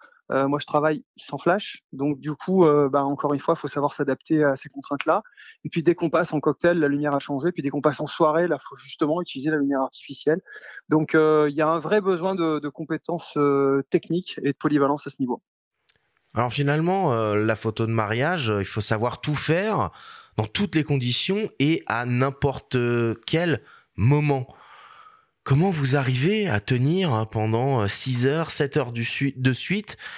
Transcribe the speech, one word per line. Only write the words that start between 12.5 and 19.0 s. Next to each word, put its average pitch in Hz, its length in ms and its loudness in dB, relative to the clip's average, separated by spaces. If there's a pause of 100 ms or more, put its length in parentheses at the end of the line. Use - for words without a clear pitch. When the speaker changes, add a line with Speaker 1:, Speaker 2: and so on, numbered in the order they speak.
Speaker 1:
de 143 120 -6
compétences, 160 680 -8
euh, 139 540 2
techniques - 520 -2
et 139 100 0
de - 60 -20
polyvalence 143 480 2
à 139 40 -10
ce - 100 -14
niveau. 123 220 -4 (920)
Speaker 2:
Alors 117 180 0
finalement, 156 600 0
euh, 107 240 2
la 110 180 2
photo 110 320 -2
de 113 60 0
mariage, 117 580 0
euh, 104 100 0
il 95 60 -4
faut - 140 -4
savoir 113 400 -2